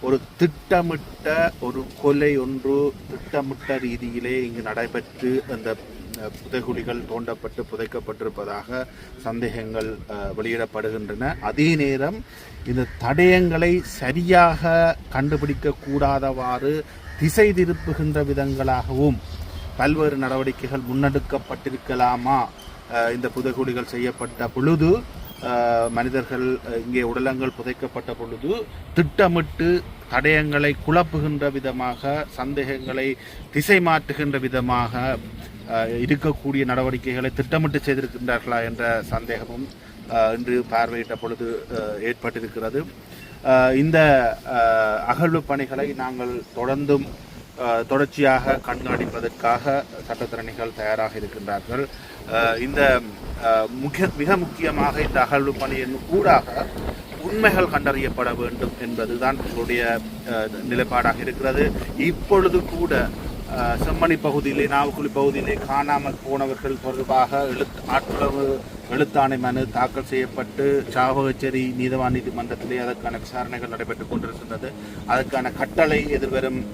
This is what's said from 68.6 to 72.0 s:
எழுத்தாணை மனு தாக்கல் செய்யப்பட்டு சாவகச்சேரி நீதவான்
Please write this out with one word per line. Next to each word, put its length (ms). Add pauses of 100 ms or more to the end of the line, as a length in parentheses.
எழுத்தாணை 480
மனு 320
தாக்கல் 380
செய்யப்பட்டு 560 (260)
சாவகச்சேரி 720 (140)
நீதவான் 340